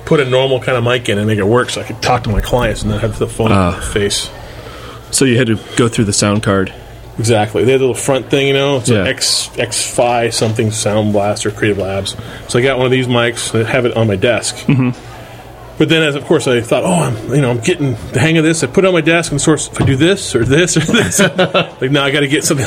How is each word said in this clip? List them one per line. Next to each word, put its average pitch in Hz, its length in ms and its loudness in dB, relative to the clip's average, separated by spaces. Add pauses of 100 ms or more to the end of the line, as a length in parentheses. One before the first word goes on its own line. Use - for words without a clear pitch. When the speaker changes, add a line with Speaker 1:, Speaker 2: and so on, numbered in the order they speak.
Speaker 1:
put 160 160 4
a 131 40 0
normal 131 360 2
kind 127 160 -2
of 117 80 0
mic 120 240 0
in 104 100 0
and 104 80 0
make 110 120 0
it 98 80 0
work 120 240 2
so - 100 -6
I 95 40 -8
could - 180 -10
talk 120 220 0
to 113 60 -2
my 98 100 2
clients 120 420 -2
and 104 80 -2
not 104 120 -2
have 107 160 -4
the 107 80 0
phone 107 260 0
Speaker 2:
Ah. 95 160 4
Speaker 1:
in 90 60 -2
my - 60 -10
face. - 480 -2 (840)
Speaker 2:
So - 140 2
you 120 140 4
had 127 80 4
to 110 120 0 (180)
go 120 120 4
through 113 180 0
the 101 60 -2
sound 104 300 0
card. 98 300 0 (460)
Speaker 1:
Exactly. 107 460 2
They 131 80 4
had 131 100 4
a - 20 2
little 120 100 2
front 131 360 -2
thing, 139 180 2
you 139 60 2
know. 139 240 2
It's 117 100 -4
Speaker 2:
Yeah. 107 140 2
Speaker 1:
an 87 40 0
X, - 520 -2
X-Fi 120 720 0
something, 110 400 0
Sound 107 420 0
Blaster, 104 380 0
Creative 104 280 -2
Labs. 98 380 -4 (320)
So 123 100 0
I 120 40 4
got 135 160 2
one 127 80 2
of 127 60 2
these 131 140 2
mics 120 480 0
and 110 120 2
have 120 180 0
it 113 120 0
on 113 120 4
my 98 80 2
desk. 110 400 0 (100)
Speaker 2:
Mm-hmm. 123 240 2 (880)
Speaker 1:
But 151 100 2
then, 160 140 2
as 147 120 0
of 143 120 -6
course, 160 200 2
I 120 140 4
thought, 123 240 0
"Oh, 180 80 0
I'm, 123 420 -2
you 147 60 4
know, 123 100 2
I'm 120 80 0
getting 135 380 0 (160)
the 120 80 0
hang 160 180 4
of 156 60 4
this." 160 180 2
I 139 40 0
put 190 180 2
it 190 40 4
on 185 40 4
my 165 80 4
desk, 165 320 0
and 143 80 -2
of - 40 -4
course, 147 240 2
if - 120 -10
I 131 40 2
do 135 120 4
this 180 380 2
or 117 100 2
this 165 320 2
or 160 40 4
this, 208 400 0
<laughs> - 0 -
like, 170 680 0
now 139 140 2
I 139 80 0
gotta 147 160 0
get 165 160 0
something 143 220 0